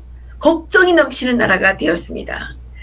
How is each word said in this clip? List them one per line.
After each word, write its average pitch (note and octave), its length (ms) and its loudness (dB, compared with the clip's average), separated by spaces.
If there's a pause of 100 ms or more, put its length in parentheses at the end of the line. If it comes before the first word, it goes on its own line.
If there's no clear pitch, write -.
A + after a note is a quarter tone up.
(400)
걱정이 F4 540 2
넘치는 B3+ 440 2
나라가 F#3+ 380 2
되었습니다. - 800 -6 (280)